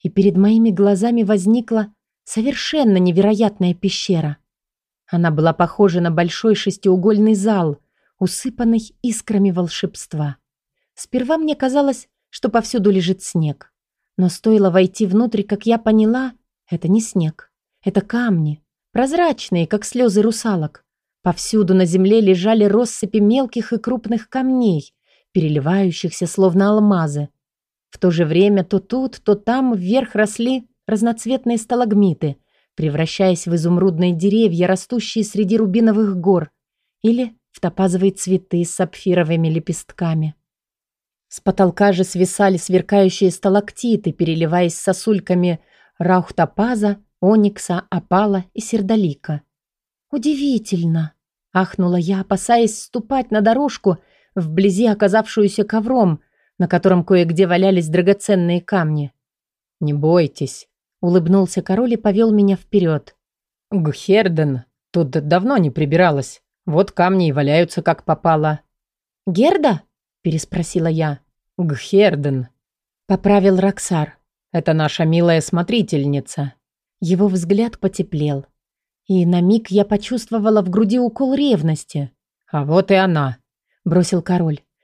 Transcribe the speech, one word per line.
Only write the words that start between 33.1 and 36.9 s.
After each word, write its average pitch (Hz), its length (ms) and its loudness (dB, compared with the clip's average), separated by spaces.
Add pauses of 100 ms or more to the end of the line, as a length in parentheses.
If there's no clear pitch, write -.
в 170 80 -2
изумрудные 175 600 0
деревья, 180 520 2
растущие 208 560 -4
среди 208 340 -2
рубиновых 214 600 2
гор, 175 340 0 (500)